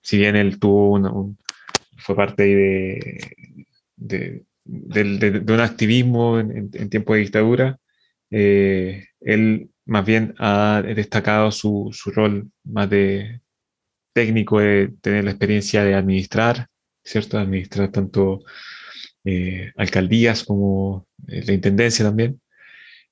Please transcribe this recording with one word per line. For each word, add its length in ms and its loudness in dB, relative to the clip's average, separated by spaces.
Si 160 0
bien 180 4
él 240 2
tuvo 340 4
un, 120 2
un, 320 -6
fue 180 -4
parte 280 0
ahí 100 4
de, 640 0
de, 480 -8
del, 560 -8
de, 120 0
de 120 -2
un 60 2
activismo 800 0
en, 160 -4
en, 180 -10
en 160 -10
tiempo 240 -2
de 80 2
dictadura, 560 0
eh, 760 2
él 480 0
más 200 0
bien 320 2
ha 460 2
destacado 680 0
su, 400 -4
su 200 -10
rol 380 0
más 240 -2
de 520 0
técnico, 460 2
de 420 2
tener 220 0
la 80 -2
experiencia 520 0
de 120 4
administrar, 720 0
¿cierto? 340 -4
Administrar 540 -2
tanto, 520 0
eh, 540 -4
alcaldías 680 2
como, 640 -2
eh, 180 -10
la 80 2
intendencia 520 2
también. 340 0